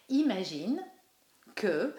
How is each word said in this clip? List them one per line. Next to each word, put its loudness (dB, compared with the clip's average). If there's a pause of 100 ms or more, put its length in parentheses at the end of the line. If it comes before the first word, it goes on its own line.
(100)
Imagine 0 (680)
que 0